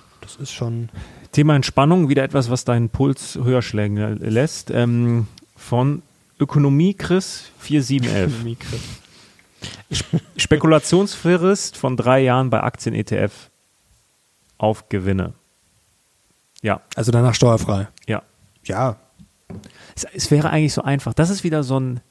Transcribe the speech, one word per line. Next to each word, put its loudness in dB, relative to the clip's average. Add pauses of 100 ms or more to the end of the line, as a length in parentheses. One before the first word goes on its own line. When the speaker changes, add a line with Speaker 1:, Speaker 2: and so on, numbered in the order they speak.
(200)
Speaker 1:
das -20
ist -14
schon -8 (440)
Speaker 2:
Thema 4
Entspannung, 2
wieder 2
etwas, 0
was -2
deinen 0
Puls -2
höher 2
schlägen -2 (220)
lässt. -2
Ähm, 0 (300)
von -2 (360)
Ökonomie 4
Chris -4
vier 0
sieben 0
elf. 0
Speaker 1:
Ökonomie -8
Chris. -10 (1120)
Speaker 2:
Sp-, -4 (140)
Spekulationsfrist 2
von -4
drei 4
Jahren 2
bei 0
Aktien -4
E -2
T -2
F -4 (1080)
auf -2
Gewinne. -2 (1300)
Ja. -2 (140)
Speaker 1:
Also 0
danach 4
steuerfrei. 2 (180)
Speaker 2:
Ja. -4 (420)
Speaker 1:
Ja. -4 (960)
Speaker 2:
Es, -10
es -4
wäre 4
eigentlich 0
so -2
einfach. -2
Das 2
ist -4
wieder 0
so -2
ein -4 (100)